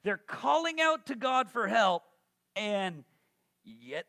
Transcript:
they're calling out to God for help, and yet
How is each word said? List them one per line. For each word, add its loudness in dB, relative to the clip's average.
they're -2
calling 0
out 2
to -6
God 0
for -2
help, 2
and -4
yet -12